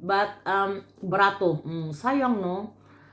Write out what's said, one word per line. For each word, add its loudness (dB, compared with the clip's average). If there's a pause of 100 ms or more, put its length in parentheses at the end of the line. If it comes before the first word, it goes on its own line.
but, 0
um, 0 (240)
barato. 2
Mm, -6
sayang, 0
no? -4 (400)